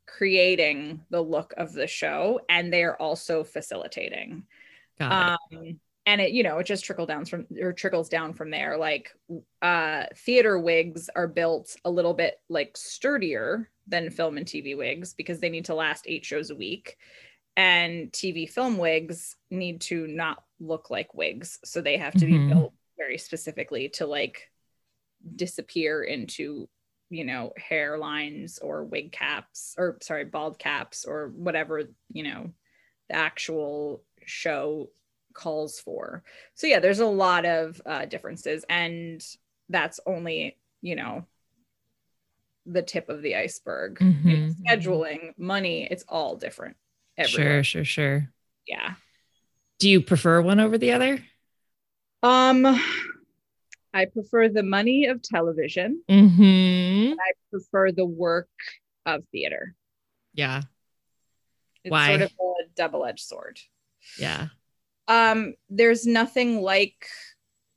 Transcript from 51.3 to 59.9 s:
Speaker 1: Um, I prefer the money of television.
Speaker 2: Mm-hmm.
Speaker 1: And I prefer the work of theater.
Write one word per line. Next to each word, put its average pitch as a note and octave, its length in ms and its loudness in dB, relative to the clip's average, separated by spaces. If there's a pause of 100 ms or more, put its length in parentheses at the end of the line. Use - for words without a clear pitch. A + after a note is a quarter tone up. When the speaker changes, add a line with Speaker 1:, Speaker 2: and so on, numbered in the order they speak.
Speaker 1:
Um, B3+ 420 8 (1300)
I F#3+ 120 2
prefer A3+ 420 4
the G#3 160 2
money A3+ 440 4
of B3 140 -2
television. E3+ 880 -2
Speaker 2:
Mm-hmm. F#3+ 1000 8
Speaker 1:
And E4 80 -4
I F#3 120 0 (180)
prefer F#3+ 420 0
the F3+ 140 0
work E3+ 440 0 (560)
of D#3 260 -2
theater. D2+ 440 -6 (580)